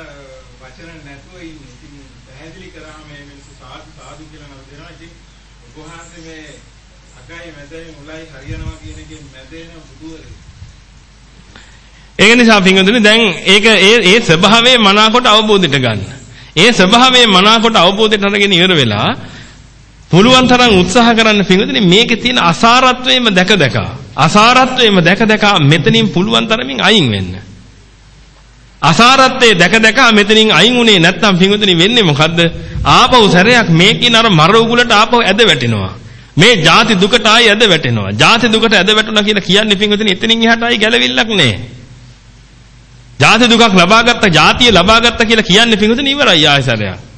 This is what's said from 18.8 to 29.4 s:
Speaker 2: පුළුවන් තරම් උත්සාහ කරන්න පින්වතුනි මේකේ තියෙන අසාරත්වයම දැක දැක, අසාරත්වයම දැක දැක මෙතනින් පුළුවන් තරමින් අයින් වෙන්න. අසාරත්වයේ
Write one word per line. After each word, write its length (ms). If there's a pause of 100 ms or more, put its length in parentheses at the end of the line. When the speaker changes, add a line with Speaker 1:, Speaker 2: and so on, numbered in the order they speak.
Speaker 2:
පුළුවන් 420
තරම් 260
උත්සාහ 360
කරන්න 340
පින්වතුනි 380
මේකේ 340
තියෙන 240
අසාරත්වයම 880
දැක 240
දැක, 220 (400)
අසාරත්වයම 840
දැක 220
දැක 220 (180)
මෙතනින් 460
පුළුවන් 380
තරමින් 340
අයින් 280
වෙන්න. 240 (1500)
අසාරත්වයේ 720